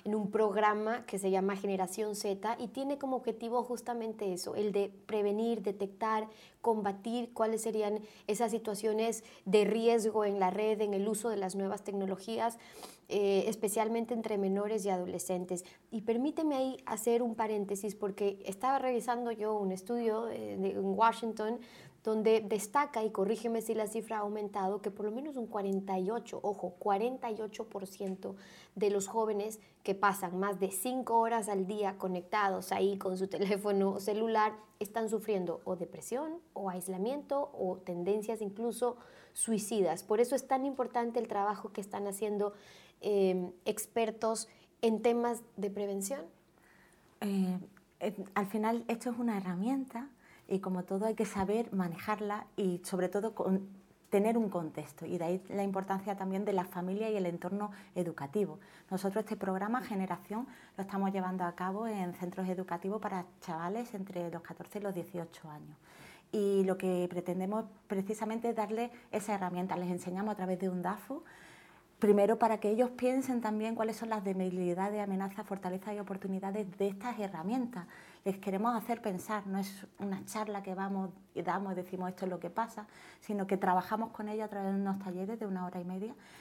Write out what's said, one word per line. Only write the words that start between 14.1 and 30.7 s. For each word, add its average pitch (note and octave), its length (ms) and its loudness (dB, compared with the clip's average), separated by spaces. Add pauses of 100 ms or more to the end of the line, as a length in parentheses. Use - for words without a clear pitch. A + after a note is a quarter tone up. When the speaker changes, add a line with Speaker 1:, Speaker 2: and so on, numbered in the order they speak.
Speaker 1:
entre A3+ 240 0
menores G3 480 2
y G3+ 40 2
adolescentes. F3+ 760 0 (260)
Y A3 100 -4
permíteme C#4+ 540 0
ahí C4 300 0
hacer A#3 360 2
un A3+ 140 0
paréntesis G#3 600 -2
porque G3+ 500 0
estaba B3+ 340 2
revisando A#3+ 540 0
yo G#3+ 220 0
un G3+ 160 2
estudio, A3+ 580 0
eh, A3 280 -6
de, F#3+ 140 2
en G3 260 0
Washington A3+ 640 2 (440)
donde A3 380 6
destaca, A3 600 0
y G#3+ 80 0
corrígeme A3 500 0
si A3 140 -2
la G#3+ 100 2
cifra A3 320 -4
ha G#3 40 -2
aumentado, G#3 600 -2
que G#3 80 -2
por G3+ 160 -6
lo G#3+ 60 0
menos C4+ 260 -6
un A#3 80 -4
cuarenta G3 540 0
y F#3 100 0
ocho, A3+ 320 -4
ojo, G3 380 -2
cuarenta A#3 500 0
y G#3+ 120 -6
ocho G#3+ 280 -8
por G3 160 -8
ciento F#3+ 500 -6 (380)
de G3+ 160 4
los G3 180 2
jóvenes A3 520 0 (240)
que G3 100 2
pasan F#3+ 460 2
más G3 200 0
de F#3+ 120 2